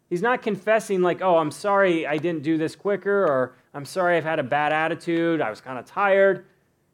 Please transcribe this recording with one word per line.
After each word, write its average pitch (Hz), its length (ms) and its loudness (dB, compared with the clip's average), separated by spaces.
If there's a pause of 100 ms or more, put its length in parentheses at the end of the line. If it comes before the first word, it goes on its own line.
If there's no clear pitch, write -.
(100)
He's 175 100 -2
not 240 220 0
confessing 214 580 -2
like, 175 220 0
"Oh, 180 160 4
I'm 156 120 0
sorry 190 560 0
I 151 120 -2
didn't 160 240 -4
do 156 160 0
this 151 180 -4
quicker," 196 500 -2
or, 131 300 0 (160)
"I'm 139 140 -12
sorry 175 320 0
I've 151 60 -2
had 160 140 -2
a 147 40 0
bad 147 280 0
attitude, 165 680 0
I 123 80 -2
was 107 140 -10
kinda 127 220 -12
tired." 196 600 2 (500)